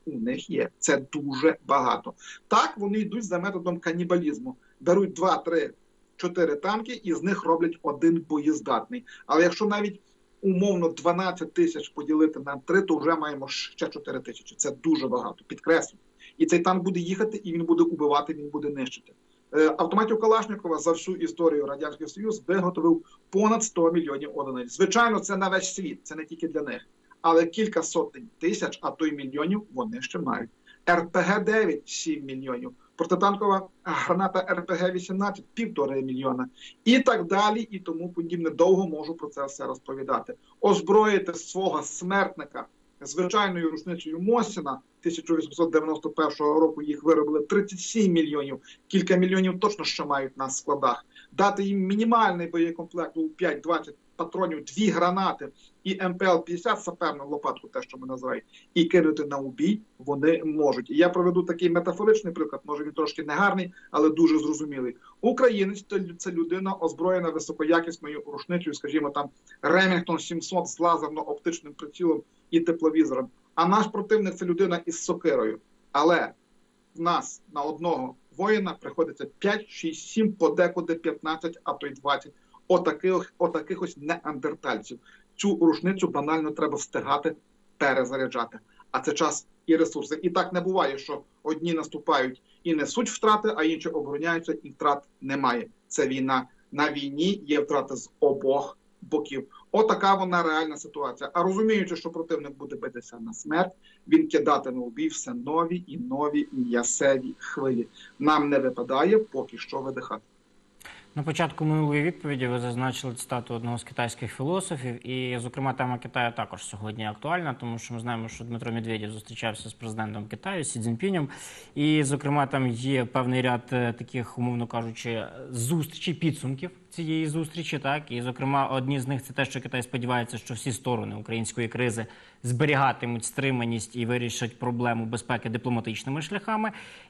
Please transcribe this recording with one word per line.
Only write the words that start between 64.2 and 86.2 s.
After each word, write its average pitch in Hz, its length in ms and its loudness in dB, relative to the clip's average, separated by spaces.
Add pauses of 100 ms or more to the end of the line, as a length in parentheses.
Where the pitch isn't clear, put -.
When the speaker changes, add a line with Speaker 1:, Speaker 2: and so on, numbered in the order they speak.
Speaker 1:
зрозумілий. 147 560 -4 (260)
Українець — 214 680 2
це 208 60 -4
лю-, 175 220 -4
це 185 140 -8
людина, 180 420 -2
озброєна 170 560 0
високоякісною 156 1000 -2
рушницею, 156 460 -4
скажімо, 147 360 -2
там, 147 200 -4 (320)
Remington 175 580 2
сімсот 170 480 -4
з - 120 -12
лазерно-оптичним 156 920 -2
прицілом 156 480 0 (300)
і 165 80 4
тепловізором. 156 720 2 (260)
А 170 120 4
наш 208 200 4
противник — 202 480 0
це 185 100 -6
людина 175 400 2
із - 180 -6
сокирою. 131 560 0 (320)
Але 151 420 4 (640)
в 165 60 -8
нас 165 400 -2 (120)
на 147 80 -4
одного 151 540 -2 (220)
воїна 196 440 2
приходиться 147 440 -2 (140)
п'ять, 214 300 0
шість, - 380 -8
сім, 220 260 2
подекуди 170 640 2
п'ятнадцять, 165 680 -6
а 135 100 -4
то 143 140 -8
й - 20 -6
двадцять 135 440 -4 (340)
отаких, 180 680 2
отаких 165 440 -2
ось - 160 -8
неандертальців. 143 1040 -6 (360)
Цю 196 260 0
рушницю 175 460 2
банально 151 440 -2